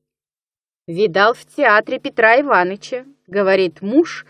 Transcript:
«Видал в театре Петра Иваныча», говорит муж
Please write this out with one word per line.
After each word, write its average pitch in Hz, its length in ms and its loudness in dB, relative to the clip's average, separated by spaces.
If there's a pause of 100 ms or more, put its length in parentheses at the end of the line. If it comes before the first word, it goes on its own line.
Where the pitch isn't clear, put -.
(880)
«Видал 190 460 0
в - 100 -10
театре 240 560 0
Петра 240 400 2
Иваныча», 226 680 -2 (220)
говорит 190 540 -2
муж 262 480 -2